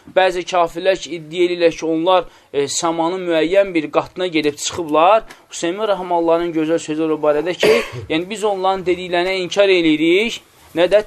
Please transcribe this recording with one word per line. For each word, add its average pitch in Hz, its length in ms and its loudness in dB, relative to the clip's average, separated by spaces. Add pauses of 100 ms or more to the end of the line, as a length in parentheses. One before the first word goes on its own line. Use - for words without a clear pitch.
(160)
bəzi 185 280 2
kafirlər 180 560 0
ki, 139 160 -12
iddia 165 320 -2
edirlər 175 240 2
ki, 160 160 -8
onlar, 170 380 2 (260)
e, 143 160 -2
səmanın 165 560 -2
müəyyən 175 500 2
bir 156 180 -2
qatına 170 360 -2
gedib 151 320 -2
çıxıblar. 170 640 2 (280)
Hüseymin 190 360 -6
Rəhmalıların 175 640 0
gözəl 160 280 0
sözü 160 360 -4
o 151 80 -6
barədə 151 320 0
ki, 214 160 2 (220)
<coughs> 120 180 -10
yəni 170 180 -4
biz 202 140 -8
onların 190 400 0
dediklərinə 175 600 -2
inkar 196 260 2
eləyirik, 170 680 2 (340)
nə 175 160 2
də 202 160 6